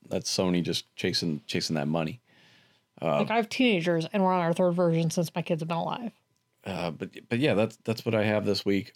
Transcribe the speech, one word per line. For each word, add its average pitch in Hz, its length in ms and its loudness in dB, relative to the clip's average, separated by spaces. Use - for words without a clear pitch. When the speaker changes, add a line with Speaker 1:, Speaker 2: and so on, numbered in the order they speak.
Speaker 1:
That's 92 260 -4
Sony 90 280 2
just - 340 -4
chasing, 82 500 -2
chasing 82 300 -4
that 73 120 -2
money. 80 320 -2
Uh, 76 160 2
Speaker 2:
Like, 214 120 0
I 220 60 0
have 226 120 0
teenagers, 175 640 2
and 202 100 2
we're 185 100 4
on 185 100 2
our 170 100 2
third 180 200 2
version 165 380 2
since 165 240 -2
my 170 80 -2
kids 165 200 -2
have 165 60 -4
been 170 100 -2
alive. 226 340 -6
Speaker 1:
uh, 87 240 -4
but, 87 200 -8
but 117 80 0
yeah, 135 160 4
that's, 110 300 2
that's 110 200 -4
what 113 100 0
I 107 100 2
have 104 200 2
this 101 220 0
week. 98 300 0